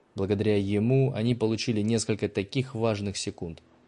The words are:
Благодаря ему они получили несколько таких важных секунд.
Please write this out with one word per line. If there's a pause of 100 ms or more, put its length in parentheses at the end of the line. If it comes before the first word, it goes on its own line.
(160)
Благодаря
ему
они
получили
несколько
таких
важных
секунд. (260)